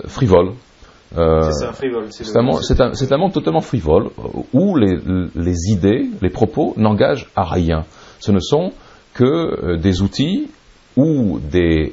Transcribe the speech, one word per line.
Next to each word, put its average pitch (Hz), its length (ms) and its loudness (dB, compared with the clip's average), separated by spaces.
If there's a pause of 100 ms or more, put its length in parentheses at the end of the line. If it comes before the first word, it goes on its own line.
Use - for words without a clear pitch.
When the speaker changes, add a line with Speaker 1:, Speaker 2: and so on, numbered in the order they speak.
Speaker 1:
frivole. 92 460 2 (680)
Euh, 80 240 2
Speaker 2:
C'est 78 240 -2
ça, 120 60 -8
frivole, 117 360 -6
c'est 110 160 -14
Speaker 1:
c'est 107 80 -10
Speaker 2:
le 117 80 2
Speaker 1:
un - 20 4
Speaker 2:
mot, 131 100 2
Speaker 1:
monde, 156 100 -2
Speaker 2:
c'est - 120 0
Speaker 1:
c'est 131 80 4
un, 123 120 0
c'est 131 180 -2
un 139 60 2
monde 190 160 0
totalement 160 260 -2
frivole, 90 480 0 (100)
euh, - 220 -8 (140)
où 180 220 2
les, 98 200 2 (380)
les 87 360 -2
idées, 107 380 2 (140)
les 92 80 0
propos - 480 -2
n'engagent 110 580 0
à 98 80 0
rien. 82 400 0 (340)
Ce - 140 -2
ne 95 80 4
sont 160 320 -2 (400)
que, 123 120 0
euh, 135 520 0
des 90 240 2
outils 160 480 -2 (480)
ou 127 420 2
des, 78 540 0